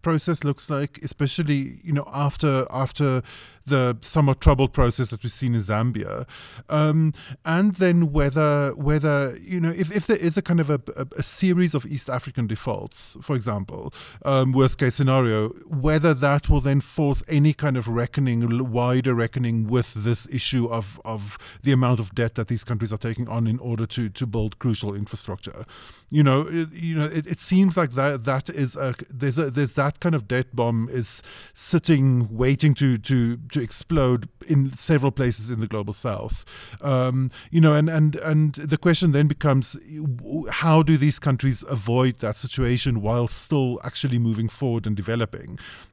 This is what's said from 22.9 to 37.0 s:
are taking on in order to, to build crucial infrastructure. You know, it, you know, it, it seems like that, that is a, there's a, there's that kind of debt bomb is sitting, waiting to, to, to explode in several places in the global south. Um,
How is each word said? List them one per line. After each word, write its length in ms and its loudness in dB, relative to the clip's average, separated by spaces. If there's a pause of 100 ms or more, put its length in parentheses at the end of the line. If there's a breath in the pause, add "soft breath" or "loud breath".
are 40 -6
taking 300 -6
on 180 -2
in 140 0
order 260 -4
to, 240 -4
to 160 -6
build 320 -4
crucial 380 -2
infrastructure. 720 -10 (440 loud breath)
You 140 4
know, 260 4
it, 220 -4
you 240 -6
know, 100 0
it, 220 -4
it 120 -6
seems 380 4
like 140 0
that, 340 -2
that 240 -2
is 260 -2
a, 200 -4 (160)
there's 260 -2
a, 140 0
there's 220 0
that 260 0
kind 160 0
of 120 -4
debt 280 -2
bomb 360 0
is 300 -6 (320 loud breath)
sitting, 800 2
waiting 380 2
to, 240 2
to, 400 0
to 220 -6
explode 680 0 (200)
in 260 2
several 380 2
places 400 -4
in 80 -4
the 80 -4
global 260 -4
south. 520 -6 (360 loud breath)
Um, 480 0 (220 loud breath)